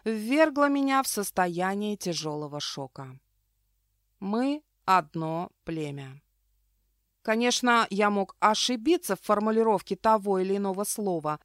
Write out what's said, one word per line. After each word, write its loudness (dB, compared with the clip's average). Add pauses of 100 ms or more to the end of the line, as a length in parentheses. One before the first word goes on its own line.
ввергло 2
меня 2
в -4
состояние -2
тяжёлого -6
шока. -12 (1000)
"Мы – -2 (220)
одно 0 (140)
племя". -8 (1000)
Конечно, 2
я 4
мог -2
ошибиться 2
в -8
формулировке 2
того 2
или 0
иного -4
слова, -2